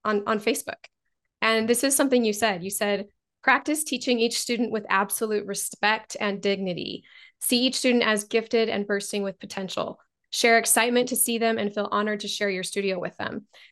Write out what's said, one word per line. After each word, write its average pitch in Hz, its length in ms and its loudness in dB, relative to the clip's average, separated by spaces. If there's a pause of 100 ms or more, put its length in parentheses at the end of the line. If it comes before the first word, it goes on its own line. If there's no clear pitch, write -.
on, 208 240 0
on 220 120 0
Facebook. - 360 -2 (680)
And 220 260 2
this 240 160 2
is 277 120 4
something 262 300 4
you 214 80 2
said. 208 300 -2
You 190 60 -6
said, 202 380 -2 (340)
"Practice 285 420 2
teaching 247 360 0
each 226 200 2
student 233 320 -2
with 214 180 -4
absolute 208 560 0
respect 208 720 -2
and 202 220 -2
dignity. 190 600 -2 (360)
See 240 200 2
each 254 160 2
student 240 300 4
as 214 200 0
gifted 226 440 0
and 202 180 -2
bursting 202 360 -4
with 196 160 -6
potential. - 600 -8 (320)
Share 233 260 4
excitement 240 520 2
to 170 60 -4
see 233 220 0
them 226 200 2
and 208 160 -2
feel 208 180 -2
honored 208 300 -2
to 208 60 -10
share 208 220 -2
your 185 140 -2
studio 190 360 -2
with - 180 -8
them. - 300 -8 (240)